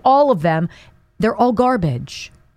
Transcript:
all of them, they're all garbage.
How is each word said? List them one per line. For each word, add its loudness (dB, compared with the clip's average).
all 4
of -2
them, 0
they're -2
all 2
garbage. -2